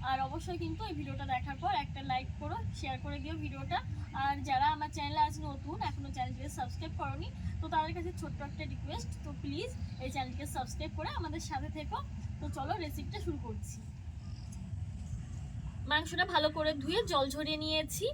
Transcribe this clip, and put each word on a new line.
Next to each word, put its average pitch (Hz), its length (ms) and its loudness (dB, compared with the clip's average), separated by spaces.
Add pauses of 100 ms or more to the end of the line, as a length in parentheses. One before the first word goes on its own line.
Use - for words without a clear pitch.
আর 262 180 6
অবশ্যই 330 380 -2
কিন্তু 320 240 -2
এই 349 100 -2
ভিডিওটা 277 260 -2 (100)
দেখার 269 280 0
পর 381 100 4 (120)
একটা 269 160 -6 (100)
লাইক 262 180 2 (120)
করো, 302 160 -2 (220)
শেয়ার 269 260 -2
করে 285 180 -2
দিও 311 120 -4 (100)
ভিডিওটা। 269 340 0 (460)
আর 277 100 4 (140)
যারা 269 260 8
আমার 302 220 -2
চ্যানেলে 302 300 2
আজ 302 80 0 (140)
নতুন, 277 280 -4 (120)
এখনও 277 280 -2
চ্যানেলটিকে 262 420 -2
সাবস্ক্রাইব 302 420 -2
করোনি, 294 280 0 (320)
তো 320 140 2
তাদের 311 220 4
কাছে 359 140 0 (100)
ছোট্ট 285 180 -2 (100)
একটা 302 240 -4
রিকোয়েস্ট, - 380 -2 (140)
তো - 60 -4 (120)
প্লিজ 294 280 -2 (340)
এই 262 100 -2
চ্যানেলটিকে 262 320 -2 (100)
সাবস্ক্রাইব - 420 -2
করে 311 100 0 (100)
আমাদের 320 320 -2
সাথে 339 180 0 (100)
থেকো। 294 200 -2 (420)
তো 294 60 -2 (100)
চলো 294 160 0 (120)
রেসিপিটা - 420 -4
শুরু 320 200 0
করছি। - 320 -4 (2000)
মাংসটা 330 340 4 (100)
ভালো 302 220 8
করে 311 140 6 (120)
ধুয়ে 359 180 4 (100)
জল 277 240 6
ঝরিয়ে 302 300 0
নিয়েছি। 311 500 2